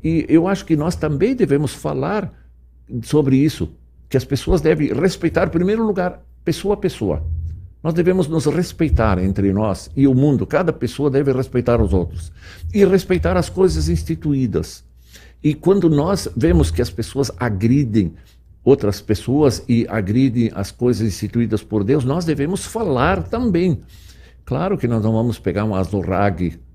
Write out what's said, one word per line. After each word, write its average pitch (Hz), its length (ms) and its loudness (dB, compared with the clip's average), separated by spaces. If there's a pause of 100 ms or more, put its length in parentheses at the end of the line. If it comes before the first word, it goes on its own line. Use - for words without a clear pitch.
E 160 280 0
eu 165 180 4
acho 196 180 -2
que 160 120 2
nós 160 180 -2
também 156 400 0
devemos 147 380 0
falar 151 600 -6 (680)
sobre 135 340 2
isso, 135 340 2 (380)
que - 80 -6
as 123 80 4
pessoas 143 380 0
devem 156 320 2
respeitar, 170 540 0
em - 20 -4
primeiro 202 360 0
lugar, 180 380 -4 (220)
pessoa 196 300 -2
a - 20 -16
pessoa. 95 440 -2 (640)
Nós 160 100 0
devemos 170 360 2
nos 160 160 0
respeitar 139 760 2
entre 98 300 2
nós 101 420 -2
e 139 140 4
o 131 60 4
mundo. 131 340 2
Cada 165 240 0
pessoa 139 380 -2
deve 135 240 2
respeitar 120 480 0
os 98 100 2
outros - 400 -2 (420)
e 196 120 6
respeitar 180 500 2
as 175 140 0
coisas 160 400 2
instituídas. 139 960 -2 (560)
E 151 120 2
quando 180 360 2
nós 156 480 0
vemos 160 340 4
que 123 100 -2
as 120 80 -2
pessoas 131 480 -4
agridem 113 760 0 (500)
outras 123 380 2
pessoas 127 680 0
e 117 220 2
agridem 113 680 0
as 101 160 -6
coisas 117 340 0
instituídas 107 560 -2
por 104 220 -2
Deus, 123 220 2
nós 160 180 -2
devemos 160 420 -2
falar 180 580 -2
também. 185 580 0 (640)
Claro 165 320 -4
que 123 100 -2
nós 113 160 0
não 110 80 0
vamos 113 280 0
pegar 101 260 -2
um 107 100 -2
azorrague 92 840 -2 (140)